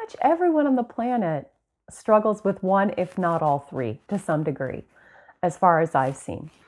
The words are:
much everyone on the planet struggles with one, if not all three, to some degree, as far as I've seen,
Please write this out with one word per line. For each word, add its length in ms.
much 120
everyone 440
on 100
the 80
planet 680
struggles 540
with 200
one, 340
if 200
not 240
all 180
three, 480
to 100
some 260
degree, 400
as 140
far 240
as 120
I've 240
seen, 320